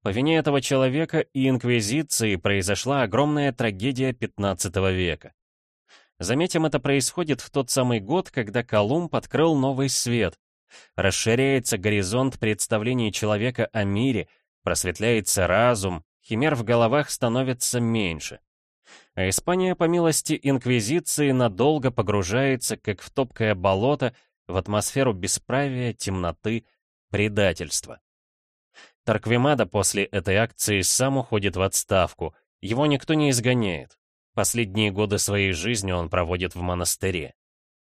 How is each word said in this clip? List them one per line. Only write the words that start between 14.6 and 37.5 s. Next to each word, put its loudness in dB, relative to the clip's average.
просветляется 0
разум, 2
химер 0
в -4
головах 2
становится -2
меньше. -2
А 0
Испания, 0
по 0
милости 2
Инквизиции, 0
надолго 2
погружается, 0
как -6
в -18
топкое -2
болото, 0
в -2
атмосферу 0
бесправия, -2
темноты, -4
предательства. -2
Тарквимада 2
после 0
этой -2
акции 0
сам 0
уходит -2
в 0
отставку. 0
Его 0
никто 0
не 2
изгоняет. 0
Последние 0
годы 0
своей 0
жизни -2
он -2
проводит -2
в -8
монастыре. -4